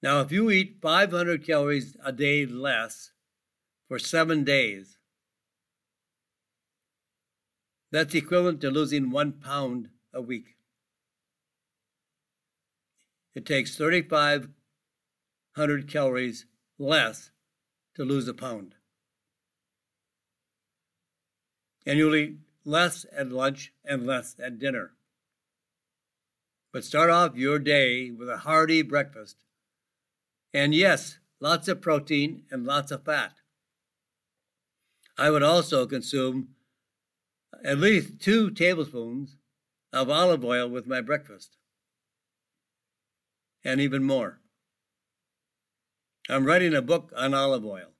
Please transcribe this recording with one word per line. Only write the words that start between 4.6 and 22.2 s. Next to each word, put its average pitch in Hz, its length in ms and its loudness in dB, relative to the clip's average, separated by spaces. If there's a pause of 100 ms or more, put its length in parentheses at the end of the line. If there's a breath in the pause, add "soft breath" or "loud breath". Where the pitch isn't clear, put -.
that's 151 240 0
equivalent 175 460 2
to 143 100 -2
losing 143 400 0
one 143 220 0
pound 131 560 -6 (240)
a 131 80 -10
week. 120 360 -12 (2750)
It 123 120 -14
takes 135 300 -2
thirty-five 151 760 0 (1040)
hundred 147 360 -2
calories 127 540 -2 (340)
less 139 520 0 (640)
to - 100 -6
lose 131 240 0
a 120 60 -10
pound. 113 400 -12 (3000)
And 143 120 2
you'll 156 160 4
eat 151 220 0 (260)